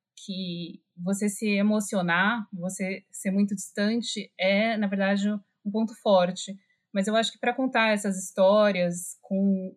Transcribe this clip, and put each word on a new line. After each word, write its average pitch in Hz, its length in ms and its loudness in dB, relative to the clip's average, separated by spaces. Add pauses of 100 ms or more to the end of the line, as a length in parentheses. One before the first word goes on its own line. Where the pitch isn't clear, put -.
(160)
que 175 640 -10 (160)
você 196 320 -2
se 214 200 -4
emocionar, 202 1040 0
você 185 580 -8
ser - 200 -6
muito 202 240 2
distante, 214 840 -4
é, 202 380 2
na 214 100 0
verdade, 196 440 0 (340)
um 202 60 -4
ponto 220 300 -2
forte. 185 560 2 (360)
Mas 196 160 0
eu 214 80 0
acho 220 160 0
que - 60 -20
pra 240 160 -2
contar 247 380 2
essas 202 300 -2
histórias 190 1000 2
com, 190 540 0